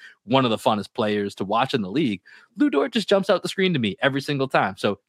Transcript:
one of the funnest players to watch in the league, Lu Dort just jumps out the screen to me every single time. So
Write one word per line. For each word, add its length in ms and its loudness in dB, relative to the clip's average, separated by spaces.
one 220 2
of 60 2
the 60 2
funnest 360 0
players 420 -2
to 80 -8
watch 300 0
in 80 -2
the 100 -6
league, 300 -2
Lu 140 2
Dort 240 0
just 160 -4
jumps 200 2
out 140 2
the 60 -6
screen 240 0
to 60 0
me 220 -2
every 200 2
single 260 -2
time. 300 0
So 320 0